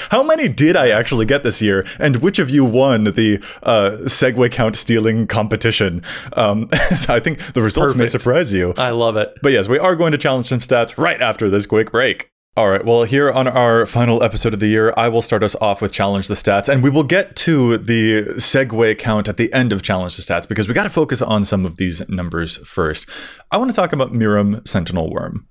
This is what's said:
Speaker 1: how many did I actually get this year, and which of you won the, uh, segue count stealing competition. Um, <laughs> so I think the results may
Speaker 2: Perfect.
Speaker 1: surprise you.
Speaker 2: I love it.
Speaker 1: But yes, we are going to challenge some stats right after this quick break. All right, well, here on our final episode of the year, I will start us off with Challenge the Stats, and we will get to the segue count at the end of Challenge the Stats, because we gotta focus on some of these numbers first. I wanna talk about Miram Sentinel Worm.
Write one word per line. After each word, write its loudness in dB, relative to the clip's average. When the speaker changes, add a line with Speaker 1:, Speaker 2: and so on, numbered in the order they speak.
Speaker 1:
how 4
many 2
did 2
I 4
actually 0
get 0
this -4
year, 2
and 2
which 0
of 0
you 4
won 2
the, 2
uh, 2
segue 0
count -2
stealing 0
competition. -2
Um, 0
<laughs> 2
so 0
I 2
think -4
the 0
results 0
may 0
Speaker 2:
Perfect. -2
Speaker 1:
surprise 0
you. 0
Speaker 2:
I -2
love 0
it. -2
Speaker 1:
But 2
yes, 2
we 2
are 2
going 2
to 0
challenge 0
some 0
stats 0
right 0
after 0
this 2
quick 0
break. -2
All 2
right, 0
well, 4
here 2
on 2
our 2
final 2
episode 0
of -4
the 0
year, 2
I 2
will 2
start 0
us 0
off 0
with -4
Challenge -2
the -4
Stats, 0
and 2
we 4
will 2
get -2
to 2
the 0
segue 0
count -2
at -6
the -2
end 2
of -4
Challenge -4
the -12
Stats, -4
because -2
we -2
gotta -2
focus 0
on 0
some -2
of -6
these -4
numbers -6
first. -4
I 2
wanna 0
talk 0
about -2
Miram 0
Sentinel -4
Worm. -8